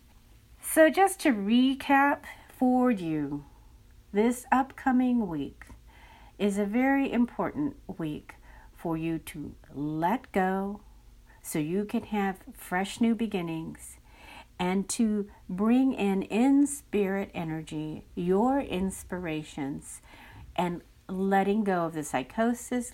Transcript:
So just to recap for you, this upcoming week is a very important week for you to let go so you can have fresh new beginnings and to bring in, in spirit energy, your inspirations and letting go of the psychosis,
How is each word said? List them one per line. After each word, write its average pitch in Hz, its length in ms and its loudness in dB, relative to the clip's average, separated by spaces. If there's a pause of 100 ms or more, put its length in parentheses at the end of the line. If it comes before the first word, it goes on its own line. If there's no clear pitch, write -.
(600)
So 311 280 6
just 381 300 4
to 285 140 4
recap 269 880 2 (360)
for 254 320 4
you, 151 540 -2 (680)
this 233 400 2
upcoming 254 720 2
week 143 380 -6 (720)
is 196 200 0
a 208 80 0
very 262 480 2
important 196 640 -2 (200)
week 151 360 -8 (400)
for 165 240 -4
you 165 220 -2
to 143 360 -12 (180)
let 156 600 -2
go 196 480 -2 (600)
so - 180 -8
you 180 260 -2
can 220 180 -4
have 196 360 -2 (120)
fresh - 480 -4
new 233 160 4
beginnings 170 800 -6 (640)
and 185 300 0
to 208 400 0 (180)
bring 240 460 4
in, 196 300 0
in 277 440 4
spirit 196 640 -2
energy, 156 720 -6 (120)
your 202 440 2
inspirations 165 1400 -6 (560)
and 175 240 -2 (260)
letting 196 560 0
go 180 220 0
of 165 80 -4
the 156 100 -4
psychosis, 233 920 -2